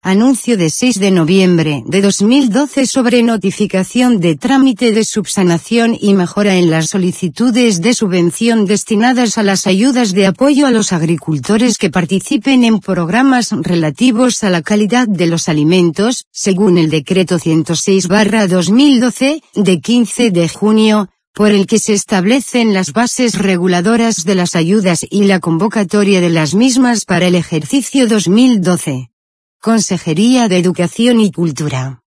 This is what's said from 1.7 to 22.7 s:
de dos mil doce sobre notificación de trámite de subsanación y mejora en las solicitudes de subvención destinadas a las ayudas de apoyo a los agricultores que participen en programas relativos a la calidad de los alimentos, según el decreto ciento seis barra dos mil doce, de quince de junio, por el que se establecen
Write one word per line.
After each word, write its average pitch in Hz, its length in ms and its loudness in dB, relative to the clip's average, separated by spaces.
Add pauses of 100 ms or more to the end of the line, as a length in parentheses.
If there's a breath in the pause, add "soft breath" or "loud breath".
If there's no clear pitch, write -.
de 196 160 0
dos 196 180 0
mil 247 300 2
doce 269 360 -2
sobre 240 360 0
notificación 214 960 -2
de 165 160 0
trámite 247 560 0
de 220 100 0
subsanación 202 960 -2
y 202 140 0
mejora 190 440 0
en 175 120 2
las 160 220 -2
solicitudes 190 920 0
de 233 140 0
subvención 196 720 0
destinadas 226 720 0
a 220 40 -2
las 196 240 -2
ayudas 226 460 0
de 190 140 2
apoyo 277 400 2
a 262 40 2
los 214 220 0
agricultores 170 880 -2
que 196 100 -2
participen 220 760 0
en 220 160 2
programas 220 720 0
relativos 196 920 0
a 190 60 0
la 170 100 0
calidad 214 480 0
de 180 180 0
los 170 220 -2
alimentos, 170 800 0
según 190 460 0
el 160 140 2
decreto 170 480 -2
ciento 160 360 0
seis 190 320 0
barra 202 400 0
dos 180 240 0
mil 262 300 4
doce, 269 420 -2 (120)
de 185 260 0
quince 233 500 0
de 170 200 0
junio, 214 580 0 (240)
por 208 180 2
el 196 160 2
que 226 120 0
se 214 160 -2
establecen 220 800 0